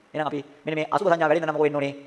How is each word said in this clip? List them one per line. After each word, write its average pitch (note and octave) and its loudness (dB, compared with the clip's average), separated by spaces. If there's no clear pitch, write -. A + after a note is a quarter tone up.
එහෙනම් D3+ -2
අපි C#3+ -2
මෙන්න D#3 -2
මේ D#3 0
අසුභ C#3+ 0
සංඥා E3 2
වැඩෙන්න D#3+ 2
නම් D#3 -2
මොකෝ D3+ 2
වෙන්න D3 -4
ඕනේ? C#3 -2